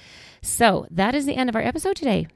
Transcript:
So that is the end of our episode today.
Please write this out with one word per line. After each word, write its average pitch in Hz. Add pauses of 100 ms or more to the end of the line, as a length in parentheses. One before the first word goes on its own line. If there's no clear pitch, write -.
(420)
So -
that 196
is 285
the 285
end 254
of 220
our 226
episode 320
today. 190